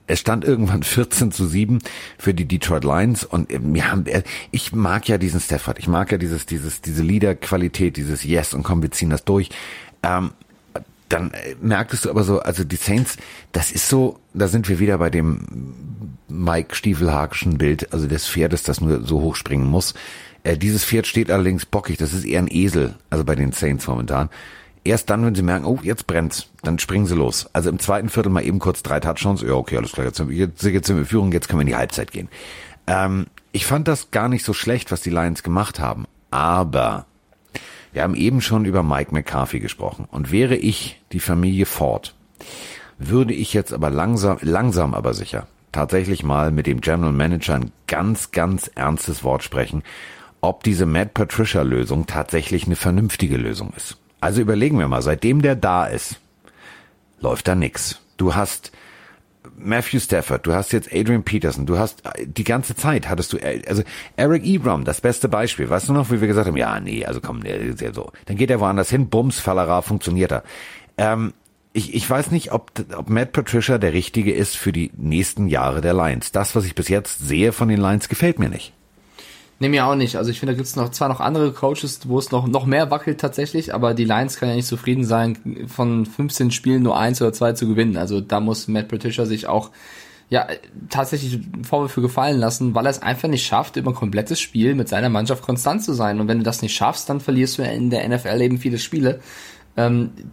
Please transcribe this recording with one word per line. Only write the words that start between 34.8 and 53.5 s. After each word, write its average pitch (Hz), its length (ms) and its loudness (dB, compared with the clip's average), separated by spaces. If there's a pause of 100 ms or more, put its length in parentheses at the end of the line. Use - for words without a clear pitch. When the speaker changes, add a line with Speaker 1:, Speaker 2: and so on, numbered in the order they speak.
Speaker 1:
was 87 120 -2
die 87 80 -4
Lions 85 320 0
gemacht 90 380 -2
haben, 55 260 -4 (240)
aber 69 760 2 (880)
wir 69 100 -2
haben 90 120 0
eben 117 260 2
schon 110 240 2
über 92 180 2
Mike 71 300 0
McCarthy 67 480 -2
gesprochen - 500 -8
und 71 220 -4
wäre 123 240 4
ich - 460 -2 (100)
die 90 80 -4
Familie 92 460 2
Ford, - 480 -2 (840)
würde 113 360 2
ich 85 180 -4
jetzt - 220 0
aber 76 160 0
langsam, 95 500 2
langsam 87 540 2
aber 55 180 -2
sicher 50 340 -8 (260)
tatsächlich 92 500 0
mal 76 300 2
mit 76 140 0
dem 65 140 0
General 80 320 2
Manager 78 440 0
ein 60 140 -2 (160)
ganz, 98 440 -2
ganz 90 440 0
ernstes 76 500 -2
Wort 65 180 0
sprechen, 67 400 -4 (580)
ob 90 220 -2
diese 95 240 2
Matt 82 260 2
Patricia-Lösung 69 920 0
tatsächlich 80 580 -2
eine 85 120 2
vernünftige 92 600 2
Lösung - 400 -4